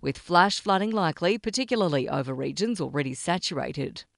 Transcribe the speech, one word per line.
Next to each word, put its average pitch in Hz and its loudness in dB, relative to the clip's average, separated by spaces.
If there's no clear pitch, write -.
with 139 -2
flash 180 4
flooding 202 2
likely, 190 0
particularly 202 0
over 135 -2
regions 175 -2
already 135 -2
saturated. 139 -4